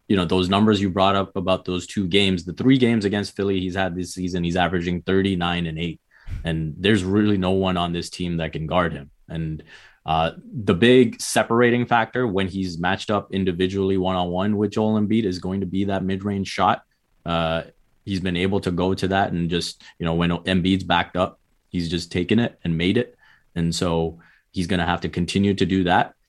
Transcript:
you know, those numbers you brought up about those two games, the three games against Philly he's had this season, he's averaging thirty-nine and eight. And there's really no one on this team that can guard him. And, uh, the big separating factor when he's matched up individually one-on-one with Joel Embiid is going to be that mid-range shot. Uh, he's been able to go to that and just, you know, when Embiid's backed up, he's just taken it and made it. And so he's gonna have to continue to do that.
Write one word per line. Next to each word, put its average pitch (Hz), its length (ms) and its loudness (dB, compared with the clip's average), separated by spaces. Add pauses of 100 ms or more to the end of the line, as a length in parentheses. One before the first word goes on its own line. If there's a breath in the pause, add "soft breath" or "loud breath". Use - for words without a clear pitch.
you 107 80 2
know, 92 80 2
those 90 240 0
numbers 104 320 4
you 98 100 0
brought 98 280 2
up 95 180 -4
about 92 300 -2
those 90 200 -4
two 98 220 -4
games, 95 380 2
the 87 80 -8
three 131 240 4
games 117 260 2
against 101 320 -2
Philly 98 240 -2
he's 92 160 -4
had 95 180 -2
this 87 200 -8
season, 90 280 -4
he's 85 140 0
averaging 87 460 0
thirty-nine 90 640 0
and 80 120 -6
eight. 82 220 -6 (460 loud breath)
And 80 320 -4
there's 98 260 2
really 104 340 2
no 92 140 0
one 95 240 2
on 87 160 -2
this 85 180 -6
team 87 280 -4
that 80 160 -4
can 78 140 -6
guard 87 260 0
him. 71 180 -12 (160)
And, 80 360 -8 (420 loud breath)
uh, 80 260 0 (320)
the 98 100 4
big 117 460 6
separating 117 640 2
factor 120 400 0
when 98 220 0
he's 90 320 -6
matched 92 320 -2
up 104 220 -2
individually 95 640 0
one-on-one 92 580 -2
with 101 160 0
Joel 107 260 0
Embiid 107 280 0
is 90 140 -2
going 92 200 -6
to 98 60 -4
be 95 200 -4
that 95 200 -2
mid-range 98 420 -4
shot. 98 360 0 (420)
Uh, 82 380 -2 (420)
he's 98 160 -4
been 90 160 -2
able 95 240 0
to 92 100 -2
go 90 220 0
to 95 160 -2
that 95 240 0
and 85 160 -2
just, - 340 -6 (160 loud breath)
you 85 60 -4
know, 82 80 0
when 85 160 2
Embiid's 92 560 0
backed 87 320 0
up, 90 240 -2 (260)
he's 85 220 -4
just 85 240 -4
taken 95 260 2
it - 240 -2
and 82 140 -2
made 90 180 2
it. 120 220 -2 (380 soft breath)
And 85 200 -2
so 82 440 -2 (320 soft breath)
he's 90 160 -4
gonna 87 180 0
have 87 160 0
to 85 80 -4
continue 98 460 0
to 98 100 2
do 92 180 2
that. 90 300 2 (160)